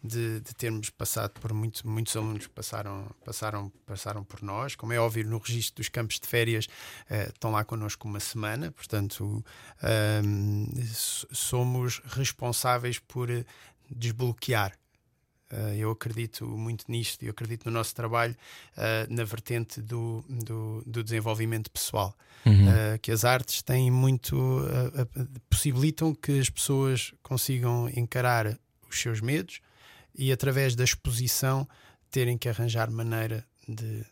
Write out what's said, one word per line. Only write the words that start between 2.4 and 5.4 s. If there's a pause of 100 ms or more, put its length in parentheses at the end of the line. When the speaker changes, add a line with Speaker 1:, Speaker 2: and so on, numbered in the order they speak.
Speaker 1:
que
passaram, (180)
passaram, (140)
passaram
por
nós.
Como
é
óbvio,
no
registro